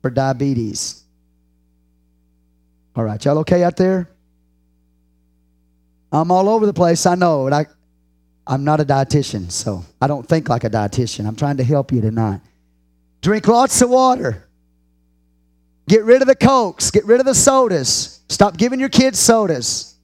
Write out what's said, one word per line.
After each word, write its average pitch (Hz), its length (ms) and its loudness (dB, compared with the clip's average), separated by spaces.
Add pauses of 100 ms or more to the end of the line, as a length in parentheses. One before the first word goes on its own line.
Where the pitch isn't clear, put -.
For 135 80 -2
diabetes. 131 920 -4 (1900)
All 113 80 -2
right, 107 200 -6
y'all 147 140 2
okay 175 260 0
out 175 120 -2
there? 185 320 0 (2000)
I'm 165 180 0
all 185 180 2
over 220 160 2
the 202 80 0
place, 170 340 2
I 175 100 2
know, 160 300 0
and 139 80 0
I, 151 120 0 (800)
I'm 139 160 -4
not 151 180 0
a 151 40 0
dietitian, 135 680 -2
so 90 340 -8 (160)
I 127 60 0
don't 139 200 -6
think 160 220 -2
like 117 160 -2
a 110 60 -2
dietitian. 104 560 -4
I'm 107 80 -6
trying 143 220 -4
to 131 80 -2
help 139 260 -2
you 123 100 0
tonight. 107 400 -2 (800)
Drink 208 280 0
lots 240 340 2
of 247 80 2
water. 247 560 0 (1400)
Get 214 160 4
rid 247 180 6
of 254 60 2
the 262 80 6
Cokes. 240 540 0
Get 208 140 0
rid 233 160 4
of 262 60 0
the 262 80 0
sodas. 220 960 0
Stop 196 280 0
giving 247 220 -2
your 262 120 -2
kids 262 280 2
sodas. 180 840 0